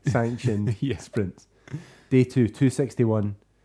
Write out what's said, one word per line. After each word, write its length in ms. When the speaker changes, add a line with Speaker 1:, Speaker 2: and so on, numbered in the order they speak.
Speaker 1:
sanctioned 720
Speaker 2:
<laughs> 40
Yeah. 160
Speaker 1:
sprints. 500
Day 160
two, 240
two 200
sixty-one, 680